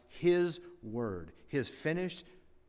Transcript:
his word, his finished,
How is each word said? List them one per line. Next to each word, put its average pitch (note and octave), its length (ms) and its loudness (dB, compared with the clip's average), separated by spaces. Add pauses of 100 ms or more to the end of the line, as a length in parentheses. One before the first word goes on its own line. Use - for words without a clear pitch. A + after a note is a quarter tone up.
his F3 520 4 (220)
word, G#2+ 500 -4 (140)
his C3 220 0
finished, E3+ 580 -2 (420)